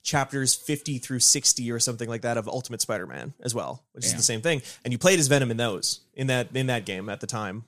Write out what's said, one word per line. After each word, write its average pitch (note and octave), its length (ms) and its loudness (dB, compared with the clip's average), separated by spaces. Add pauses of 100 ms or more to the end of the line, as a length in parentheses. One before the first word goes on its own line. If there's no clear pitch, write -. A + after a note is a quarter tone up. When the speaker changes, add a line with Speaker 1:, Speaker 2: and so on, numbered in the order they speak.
Speaker 1:
chapters C#3 540 0
fifty D3 420 -4
through B2 220 -4
sixty B2 500 4
or A#2 100 -2
something A#2 300 -2
like A#2 120 -4
that A#2 160 0
of G#2+ 100 -2
Ultimate B2 340 -6
Spider-Man F2 600 -6
as A#2+ 120 -4
well, G2 380 -6
which - 140 -8
is - 60 2
Speaker 2:
Yeah. A2+ 60 -2
Speaker 1:
the A2+ 60 0
same A2+ 180 2
thing. D#3 200 2 (220)
And B2 100 -2
you A#2+ 40 -2
played F#3 220 6
as D3+ 80 4
Venom C3+ 240 4
in A2+ 60 -2
those, A2+ 420 0 (160)
in C3 120 -2
that, B2+ 280 0
in C3 120 0
that A#2 180 0
game G2 240 -6
at G2+ 100 -6
the A2 80 -10
time. G#2+ 400 -6